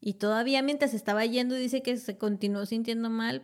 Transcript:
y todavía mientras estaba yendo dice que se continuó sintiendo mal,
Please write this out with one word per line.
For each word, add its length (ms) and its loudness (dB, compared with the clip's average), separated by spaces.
y 140 -2
todavía 480 2
mientras 320 2
estaba 320 2
yendo 300 0
dice 260 0
que 160 -2
se 180 -8
continuó 480 0
sintiendo 460 -2
mal, 340 -2